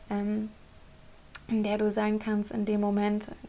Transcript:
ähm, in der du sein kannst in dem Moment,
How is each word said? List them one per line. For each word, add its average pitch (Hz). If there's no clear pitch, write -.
ähm, 208
in 220
der 208
du 214
sein 214
kannst 208
in 214
dem 214
Moment, 208